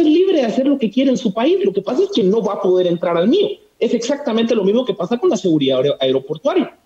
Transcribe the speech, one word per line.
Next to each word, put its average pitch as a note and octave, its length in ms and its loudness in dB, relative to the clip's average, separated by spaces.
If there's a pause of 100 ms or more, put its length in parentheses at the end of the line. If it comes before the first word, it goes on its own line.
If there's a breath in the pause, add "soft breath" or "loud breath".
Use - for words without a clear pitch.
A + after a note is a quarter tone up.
es D#4+ 40 2
libre E4+ 340 4
de B3+ 60 2
hacer B3 220 0
lo C#4 100 2
que A#3 120 -2
quiere C4+ 200 0
en B3 80 2
su G3+ 160 -4
país. E4+ 300 0
Lo F#3+ 80 0
que G3 100 -4
pasa C4+ 220 -2
es G4 100 -2
que A3+ 100 0
no G#3 180 2
va G3 140 -2
a - 60 -8
poder F3+ 260 2
entrar F3 280 -2
al F3 140 2
mío". F#4+ 180 2 (300)
Es A#3 160 -2
exactamente A#3+ 600 -2
lo G3+ 100 0
mismo A3 180 2
que A3+ 100 -4
pasa F#3+ 240 -4
con F#4 120 0
la B3 80 2
seguridad C#3 420 0
aer-, C#3 200 0
aeroportuaria. D#3 880 -2